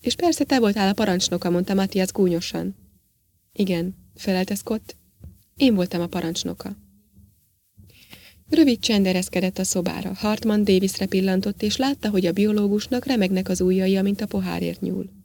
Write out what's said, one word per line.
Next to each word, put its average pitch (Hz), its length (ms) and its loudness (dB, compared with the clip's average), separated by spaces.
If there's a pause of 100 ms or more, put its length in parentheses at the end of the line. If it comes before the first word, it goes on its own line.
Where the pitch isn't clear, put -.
És 240 140 -2
persze 330 300 0
te 277 140 2
voltál 202 300 2
a 202 40 2
parancsnoka”, 185 580 0
mondta 185 240 0
Matthias 190 380 0
gúnyosan. 175 640 -2 (760)
„Igen”, 185 420 -2 (200)
felelte 185 400 -2
Scott, - 420 -8 (600)
„én 262 180 4
voltam 180 260 0
a 170 60 -2
parancsnoka.” 175 680 -6 (1700)
Rövid 294 300 4
csend 202 280 2
ereszkedett 185 520 0
a 190 60 0
szobára. 185 500 -4
Hartman 214 500 0
Davisre 190 420 2
pillantott, 190 560 0
és 214 140 -2
látta, 269 320 -2
hogy 196 180 0
a 170 60 0
biológusnak 208 720 0
remegnek 190 440 0
az 185 120 -2
ujjai, 190 360 2
amint 196 240 0
a 214 60 -4
pohárért 175 540 -4
nyúl. 190 300 -6 (140)